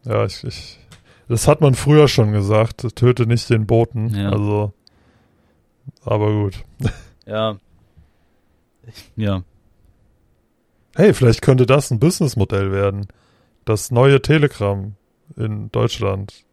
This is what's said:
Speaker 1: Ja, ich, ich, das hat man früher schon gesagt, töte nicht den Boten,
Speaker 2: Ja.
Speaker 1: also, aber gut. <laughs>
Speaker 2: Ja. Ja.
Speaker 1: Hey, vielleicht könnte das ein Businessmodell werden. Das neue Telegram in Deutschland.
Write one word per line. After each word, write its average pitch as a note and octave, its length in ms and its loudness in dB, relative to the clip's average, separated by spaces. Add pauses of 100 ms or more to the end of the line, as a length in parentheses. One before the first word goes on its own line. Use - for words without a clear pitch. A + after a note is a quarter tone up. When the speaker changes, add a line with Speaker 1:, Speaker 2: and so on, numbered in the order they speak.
Speaker 1:
Ja, G#2+ 220 -2
ich, - 180 -12
ich, - 340 -14 (500)
das A#2+ 200 0
hat D3+ 140 4
man C#3 120 4
früher D3 340 6
schon G#2+ 240 2
gesagt, G#2+ 520 0 (100)
töte A#2+ 320 2
nicht A#2 220 -2
den A2 180 0
Boten, A2+ 480 0
Speaker 2:
Ja. G2+ 160 -4
Speaker 1:
also, G#2 440 -2 (1300)
aber G#2+ 280 -2
gut. G#2 300 -4 (180)
<laughs> C#3 120 -2 (340)
Speaker 2:
Ja. G#2+ 300 -4 (1600)
Ja. G2+ 260 -4 (1500)
Speaker 1:
Hey, F#3 200 4
vielleicht A#2 260 2
könnte B2+ 240 4
das C3 260 2
ein A#2 80 -2
Businessmodell G#2 720 -2
werden. G2 360 -2 (580)
Das - 260 -4
neue C3+ 300 4
Telegram G#2 760 -2 (420)
in G#2+ 360 -8
Deutschland. G2+ 800 -4